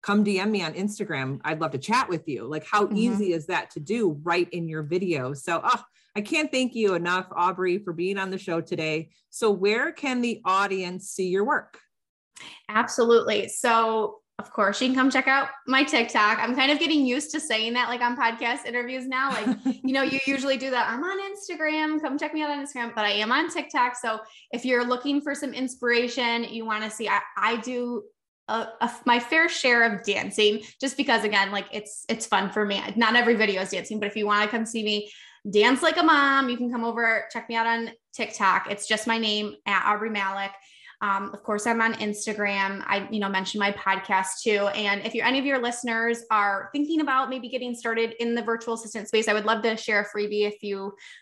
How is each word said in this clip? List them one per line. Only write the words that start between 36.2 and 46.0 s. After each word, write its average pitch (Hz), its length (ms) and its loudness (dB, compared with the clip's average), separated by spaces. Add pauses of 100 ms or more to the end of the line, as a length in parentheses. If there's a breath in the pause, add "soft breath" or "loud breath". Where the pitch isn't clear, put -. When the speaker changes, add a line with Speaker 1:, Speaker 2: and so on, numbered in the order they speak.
Speaker 2:
you 240 80 -2
can 240 140 -2
come 233 140 -2
over, 226 460 0
check 226 180 -10
me 233 60 -6
out 226 120 2
on 226 240 0 (240)
TikTok. 196 560 0
It's 202 180 -6
just 214 180 0
my 226 120 2
name, 208 360 -2 (120)
at 196 180 2
Aubrey 208 260 0
Malik. 196 400 -4 (520 loud breath)
Um, 202 300 -2
of - 100 -14
course, 208 240 -2
I'm 233 140 2
on 226 140 2
Instagram. 208 920 -2
I, 202 240 0
you 214 100 -2
know, 196 100 0
mentioned 190 300 -2
my 202 120 2
podcast 190 680 0
too. 202 240 2
And 202 400 0
if - 80 -6
you're, 214 100 -2
any 254 140 2
of 269 80 -2
your 277 160 2
listeners 233 680 -2